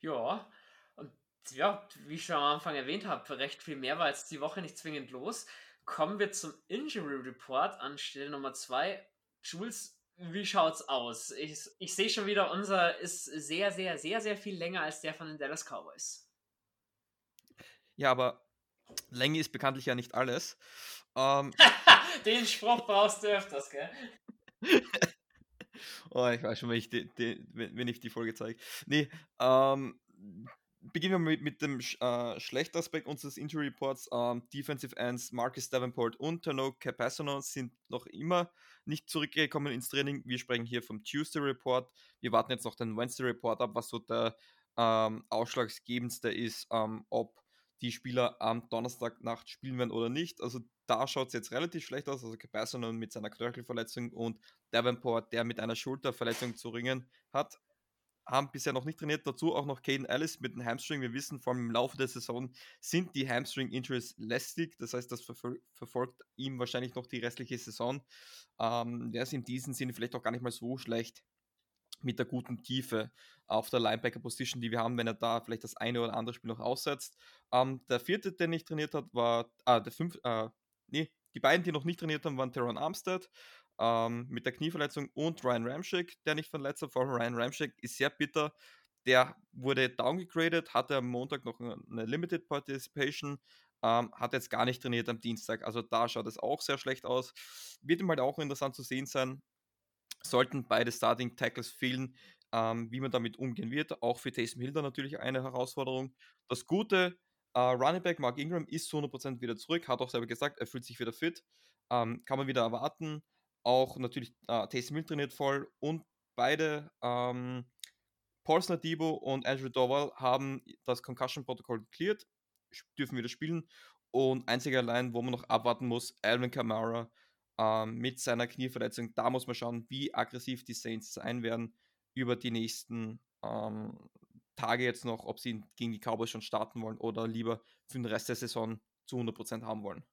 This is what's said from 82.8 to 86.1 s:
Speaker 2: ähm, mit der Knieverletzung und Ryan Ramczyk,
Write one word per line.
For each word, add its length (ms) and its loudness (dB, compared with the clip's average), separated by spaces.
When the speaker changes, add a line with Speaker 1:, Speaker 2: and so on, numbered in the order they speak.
Speaker 2:
ähm, 500 2
mit 180 -4
der 60 0
Knieverletzung 640 -2
und 300 -2
Ryan 220 2
Ramczyk, 580 -4